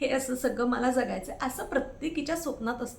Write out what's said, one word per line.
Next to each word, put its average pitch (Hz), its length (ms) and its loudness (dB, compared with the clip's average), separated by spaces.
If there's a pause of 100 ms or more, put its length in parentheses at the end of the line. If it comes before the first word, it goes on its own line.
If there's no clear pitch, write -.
हे 269 100 2
असं 262 240 2
सगळं 240 320 2
मला 247 240 4
जगायचं 247 420 0
आहे, - 140 -4
असं - 180 -4
प्रत्येकीच्या 302 720 -2
स्वप्नात 247 460 -2
असतं. 240 160 -6